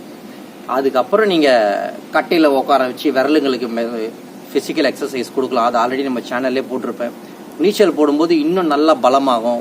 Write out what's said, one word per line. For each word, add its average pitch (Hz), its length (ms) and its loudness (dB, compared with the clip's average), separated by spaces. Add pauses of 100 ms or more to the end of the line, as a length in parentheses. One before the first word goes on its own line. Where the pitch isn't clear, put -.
(680)
அதுக்கப்புறம் 135 600 2
நீங்க 165 220 4 (640)
கட்டையில 160 320 2
உட்கார 135 420 2
வச்சு 127 260 -2
விரலுங்களுக்கு 131 640 0
மெ-, 117 340 -4 (420)
பிசிக்கல் 143 380 -2
எக்ஸர்சைஸ் 131 440 -6
கொடுக்கலாம். 127 320 0
அது 120 120 0
already 127 240 0
நம்ம 127 180 -2
சேனல்லே 131 500 -2
போட்டிருப்பேன். - 420 -6 (460)
நீச்சல் 190 340 4
போடும்போது 151 460 2
இன்னும் 170 280 0
நல்லா 151 280 4
பலமாகும். 123 680 2